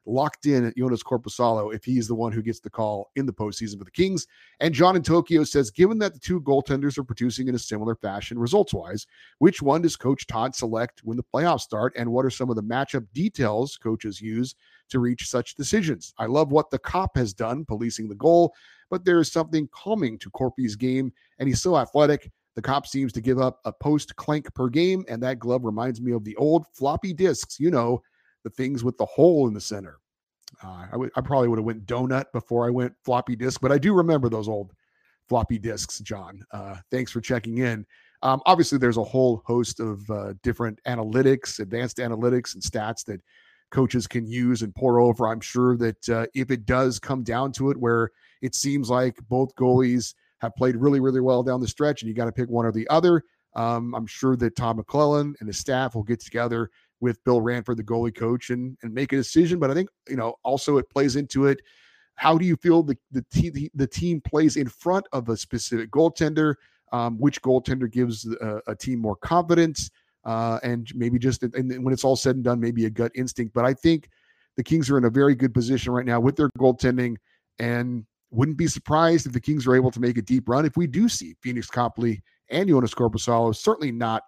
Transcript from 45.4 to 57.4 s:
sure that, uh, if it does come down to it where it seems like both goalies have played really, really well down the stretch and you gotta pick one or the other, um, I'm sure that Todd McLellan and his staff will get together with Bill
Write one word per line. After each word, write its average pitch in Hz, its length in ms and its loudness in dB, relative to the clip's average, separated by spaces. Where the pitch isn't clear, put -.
sure 123 340 2
that, 117 320 -4
uh, 117 260 0
if 135 180 -4
it 117 140 -4
does 127 340 2
come 131 220 -6
down 123 320 -4
to 135 160 -2
it 139 80 -2
where 117 340 0
it 131 140 -6
seems 139 340 -2
like 127 280 0
both 127 280 0
goalies 127 580 2
have 117 180 -6
played 127 180 2
really, 139 240 4
really 131 220 2
well 127 200 2
down 127 200 -2
the 117 60 -4
stretch 147 340 -2
and 113 80 -8
you 110 40 -6
gotta 117 180 -2
pick 120 180 -4
one 117 160 0
or 113 60 0
the 110 180 -4
other, 165 340 6
um, 117 400 -2
I'm 117 100 -6
sure 131 300 0
that 117 200 0
Todd 113 220 -2
McLellan 147 640 0
and 107 80 -10
his 101 100 -8
staff 131 380 -2
will 107 80 -4
get 113 160 -4
together 117 500 -4
with 120 240 -2
Bill 123 180 4